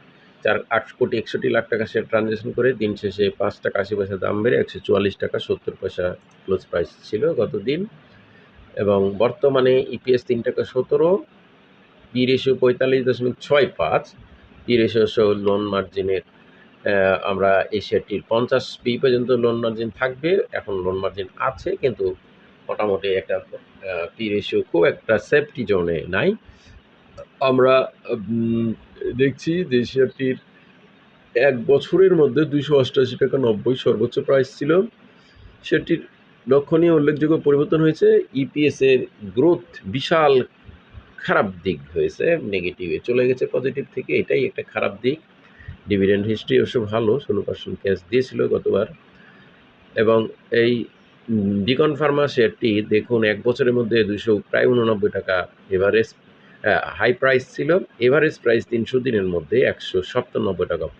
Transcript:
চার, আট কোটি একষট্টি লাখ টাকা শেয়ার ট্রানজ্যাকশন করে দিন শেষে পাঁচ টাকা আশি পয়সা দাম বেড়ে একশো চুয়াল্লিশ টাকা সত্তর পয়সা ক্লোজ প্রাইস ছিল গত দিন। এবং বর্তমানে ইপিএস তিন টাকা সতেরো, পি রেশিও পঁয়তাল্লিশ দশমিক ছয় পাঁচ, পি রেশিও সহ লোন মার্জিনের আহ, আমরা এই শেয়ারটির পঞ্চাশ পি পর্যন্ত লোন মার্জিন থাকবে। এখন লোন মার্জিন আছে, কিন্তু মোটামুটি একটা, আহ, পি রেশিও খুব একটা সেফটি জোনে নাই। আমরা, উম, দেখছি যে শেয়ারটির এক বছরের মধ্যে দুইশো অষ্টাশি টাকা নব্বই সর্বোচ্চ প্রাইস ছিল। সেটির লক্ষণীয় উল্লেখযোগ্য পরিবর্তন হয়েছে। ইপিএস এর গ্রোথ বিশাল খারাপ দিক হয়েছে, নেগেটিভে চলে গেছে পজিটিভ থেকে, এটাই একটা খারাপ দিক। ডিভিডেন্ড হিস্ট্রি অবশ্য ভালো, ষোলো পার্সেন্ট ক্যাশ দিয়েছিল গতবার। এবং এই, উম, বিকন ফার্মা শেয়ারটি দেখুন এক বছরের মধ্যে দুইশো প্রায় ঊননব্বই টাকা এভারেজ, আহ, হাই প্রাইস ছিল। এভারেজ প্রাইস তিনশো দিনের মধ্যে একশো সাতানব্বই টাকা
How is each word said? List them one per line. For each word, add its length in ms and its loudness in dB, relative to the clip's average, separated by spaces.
চার, 140 0
আট 220 -2
কোটি 260 -2
একষট্টি 320 -4
লাখ 200 0
টাকা 160 -2
শেয়ার 220 -4
ট্রানজ্যাকশন 440 -2
করে 220 0
দিন 220 -2
শেষে 300 -2
পাঁচ 240 -2
টাকা 180 -2
আশি 160 -4
পয়সা 220 -4
দাম 240 -2
বেড়ে 180 2
একশো 200 -4
চুয়াল্লিশ 380 0
টাকা 220 -6
সত্তর 400 -6
পয়সা 260 -6
ক্লোজ 220 -2
প্রাইস 240 -4
ছিল 200 -4
গত 220 -2
দিন। 260 -4
এবং 240 2
বর্তমানে 560 2
ইপিএস 360 -2
তিন 160 0
টাকা 220 -2
সতেরো, 460 0
পি 140 -2
রেশিও 300 2
পঁয়তাল্লিশ 500 2
দশমিক 340 -2
ছয় 280 2
পাঁচ, 260 0
পি 140 0
রেশিও 300 2
সহ 260 2
লোন 280 0
মার্জিনের 640 -4
আহ, 400 2
আমরা 460 2
এই 100 -4
শেয়ারটির 480 -4
পঞ্চাশ 540 -2
পি 140 -2
পর্যন্ত 340 0
লোন 240 2
মার্জিন 340 -4
থাকবে। 640 -2
এখন 220 -8
লোন 140 -2
মার্জিন 380 -6
আছে, 400 -4
কিন্তু 400 -4
মোটামুটি 400 -2
একটা, 280 -2
আহ, 680 -10
পি 120 -4
রেশিও 320 -2
খুব 240 0
একটা 320 0
সেফটি 460 -2
জোনে 460 0
নাই। 260 0
আমরা, 520 4
উম, 640 -2
দেখছি 460 -2
যে 220 0
শেয়ারটির 500 -2
এক 300 2
বছরের 500 4
মধ্যে 300 4
দুইশো 320 0
অষ্টাশি 380 0
টাকা 220 0
নব্বই 380 0
সর্বোচ্চ 440 0
প্রাইস 380 0
ছিল। 240 2
সেটির 380 -2
লক্ষণীয় 460 4
উল্লেখযোগ্য 440 2
পরিবর্তন 440 2
হয়েছে। 380 4
ইপিএস 480 0
এর 240 4
গ্রোথ 640 0
বিশাল 580 2
খারাপ 280 0
দিক 160 -2
হয়েছে, 440 0
নেগেটিভে 680 -6
চলে 240 0
গেছে 240 -2
পজিটিভ 340 -4
থেকে, 220 -4
এটাই 280 0
একটা 180 -8
খারাপ 380 -4
দিক। 180 -2
ডিভিডেন্ড 400 2
হিস্ট্রি 320 0
অবশ্য 220 0
ভালো, 380 0
ষোলো 220 -4
পার্সেন্ট 400 -10
ক্যাশ 180 -2
দিয়েছিল 380 -2
গতবার। 380 0
এবং 320 2
এই, 340 2
উম, 320 0
বিকন 320 0
ফার্মা 320 0
শেয়ারটি 540 0
দেখুন 420 0
এক 200 0
বছরের 300 0
মধ্যে 300 2
দুইশো 460 0
প্রায় 180 2
ঊননব্বই 420 2
টাকা 380 -4
এভারেজ, 440 0
আহ, 260 0
হাই 240 -2
প্রাইস 420 0
ছিল। 220 0
এভারেজ 400 2
প্রাইস 280 0
তিনশো 320 -2
দিনের 240 0
মধ্যে 380 -2
একশো 400 -2
সাতানব্বই 640 -4
টাকা 220 -6